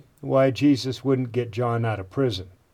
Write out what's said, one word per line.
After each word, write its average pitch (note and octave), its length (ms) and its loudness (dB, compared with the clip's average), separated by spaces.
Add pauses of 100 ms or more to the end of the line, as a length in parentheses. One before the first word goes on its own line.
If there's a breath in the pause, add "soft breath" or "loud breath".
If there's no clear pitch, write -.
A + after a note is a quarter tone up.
(220)
why C3+ 300 2
Jesus C3 520 0
wouldn't B2+ 300 0
get A#2+ 180 -2
John A#2 320 -2
out G#2+ 160 -2
of F#2+ 100 -10
prison A2+ 400 -2 (240)